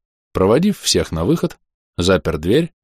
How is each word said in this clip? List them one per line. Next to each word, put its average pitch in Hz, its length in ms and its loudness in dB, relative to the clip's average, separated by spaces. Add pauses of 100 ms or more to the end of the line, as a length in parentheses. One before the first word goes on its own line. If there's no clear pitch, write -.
(340)
проводив 131 460 2
всех - 320 -2
на 82 140 -4
выход, 165 320 -2 (400)
запер 90 400 0
дверь, 110 340 0 (120)